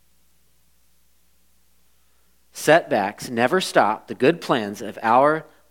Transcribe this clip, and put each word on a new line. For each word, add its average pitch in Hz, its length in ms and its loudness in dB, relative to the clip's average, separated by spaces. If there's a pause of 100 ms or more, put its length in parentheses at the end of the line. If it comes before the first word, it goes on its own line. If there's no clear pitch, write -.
(2500)
Setbacks 143 760 0
never 123 300 0
stop 110 460 0
the 117 80 -10
good 165 260 0
plans 107 420 -4
of 104 200 -12
our 139 440 2 (240)